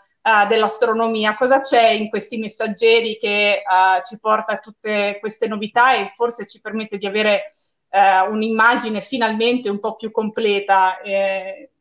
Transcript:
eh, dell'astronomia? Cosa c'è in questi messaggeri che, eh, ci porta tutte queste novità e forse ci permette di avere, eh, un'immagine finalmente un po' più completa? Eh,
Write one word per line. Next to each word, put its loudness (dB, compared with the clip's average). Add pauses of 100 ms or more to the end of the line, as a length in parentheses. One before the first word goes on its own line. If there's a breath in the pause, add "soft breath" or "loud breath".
(220 soft breath)
eh, 4
dell'astronomia? 0
Cosa 2
c'è 4
in -2
questi -8
messaggeri 0
che, 0
eh, -6 (460)
ci -16
porta -2
tutte -6
queste -6
novità 2
e -4
forse -4
ci -20
permette -8
di -8
avere, -2 (400 soft breath)
eh, 4
un'immagine 0
finalmente -2
un -4
po' -6
più -10
completa? 0
Eh, -4